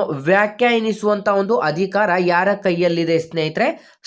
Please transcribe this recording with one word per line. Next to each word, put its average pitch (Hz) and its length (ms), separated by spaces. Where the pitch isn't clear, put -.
ವ್ಯಾಖ್ಯಾನಿಸುವಂತ 208 1200
ಒಂದು 202 300
ಅಧಿಕಾರ 190 520
ಯಾರ 180 340
ಕೈಯಲ್ಲಿದೆ 170 640
ಸ್ನೇಹಿತರೆ? 165 880